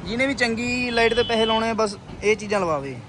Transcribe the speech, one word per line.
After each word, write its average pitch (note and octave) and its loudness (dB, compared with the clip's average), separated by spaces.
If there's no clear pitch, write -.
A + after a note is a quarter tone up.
ਜਿਹਨੇ A#3 0
ਵੀ C#4 -2
ਚੰਗੀ B3 -2
ਲਾਈਟ A#3 4
'ਤੇ A#3+ 2
ਪੈਸੇ A3+ 2
ਲਾਉਣੇ A3 2
ਆ, A3+ -2
ਬਸ G#3 0
ਇਹ G#3+ 4
ਚੀਜ਼ਾਂ G#3 -2
ਲਵਾਵੇ। C#3 -2